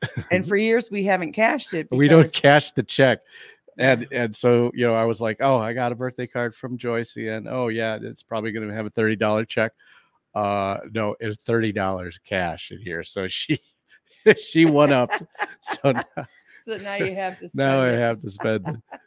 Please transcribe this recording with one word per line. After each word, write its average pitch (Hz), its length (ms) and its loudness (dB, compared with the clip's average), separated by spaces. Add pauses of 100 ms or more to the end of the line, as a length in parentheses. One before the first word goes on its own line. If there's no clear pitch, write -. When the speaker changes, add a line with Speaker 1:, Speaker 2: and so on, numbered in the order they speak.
(320)
Speaker 1:
And 180 160 0
for 202 100 0
years, 226 340 0
we 202 140 -4
haven't 185 280 0
cashed 226 400 -2
it 160 140 -6
Speaker 2:
<laughs> - 40 -16
we 139 160 4
don't 160 160 10
Speaker 1:
because 160 100 -4
Speaker 2:
cash 147 380 6
the 127 120 -2
check. 127 360 4 (580)
And, 123 340 2
Speaker 1:
Yeah. 120 140 -2
Speaker 2:
and 110 100 -6
so, 120 400 4
you 120 100 0
know, 117 80 2
I 113 120 2
was 113 160 -2
like, 110 200 -4
"Oh, 135 160 4
I 113 160 -2
got 123 180 -2
a 120 40 -6
birthday 127 320 -8
card 120 280 -6
from 123 220 -10
Joyce, 117 400 -4
and 110 300 -8
oh, 120 220 -4
yeah, 110 320 -4
it's 113 200 -14
probably 113 300 -6
gonna 107 220 -8
have 110 120 -6
a 107 40 -8
thirty 110 260 0
dollar 107 300 2
check." 113 260 -2 (640)
Uh, 101 420 -2 (160)
no, 107 260 -4
it's 107 240 -8
thirty 113 280 0
dollars 95 520 -4
cash 87 480 -4
in 92 80 -16
here. 85 240 -8
So 95 240 -6
she, - 320 -4 (680)
<laughs> 214 120 8
she - 280 2
one-upped. 143 640 4
Speaker 1:
<laughs> - 60 -20 (280)
Speaker 2:
So - 320 0
now, 117 100 -4 (640)
Speaker 1:
So 220 100 -8
now 202 200 -10
you 190 200 -4
have 185 220 -6
to 180 80 -18
Speaker 2:
<laughs> 175 100 -14
now 135 220 2
Speaker 1:
spend 135 40 2
Speaker 2:
I 127 120 2
Speaker 1:
it. 117 60 0
Speaker 2:
have 117 220 0
to 110 80 -10
spend 104 380 -2
it. 156 80 -4 (320)